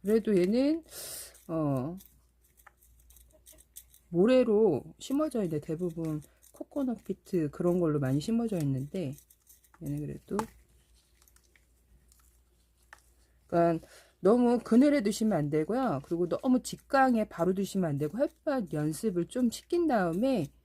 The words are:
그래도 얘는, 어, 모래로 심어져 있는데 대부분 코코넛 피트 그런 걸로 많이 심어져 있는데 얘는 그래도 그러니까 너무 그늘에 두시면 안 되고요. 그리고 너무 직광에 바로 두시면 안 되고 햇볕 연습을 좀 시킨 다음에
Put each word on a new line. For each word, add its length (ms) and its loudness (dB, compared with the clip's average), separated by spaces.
그래도 360 2
얘는, 460 2
어, 500 -2
모래로 760 4
심어져 440 -4
있는데 220 -4
대부분 560 -6
코코넛 500 -8
피트 480 -4
그런 280 0
걸로 200 2
많이 200 0
심어져 380 -2
있는데 560 -4
얘는 180 -6
그래도 380 -8
그러니까 380 2
너무 400 4
그늘에 420 4
두시면 360 0
안 120 0
되고요. 540 -2
그리고 240 -4
너무 340 0
직광에 680 2
바로 240 0
두시면 360 -2
안 80 -2
되고 220 -4
햇볕 540 -4
연습을 540 -2
좀 220 0
시킨 380 -2
다음에 600 0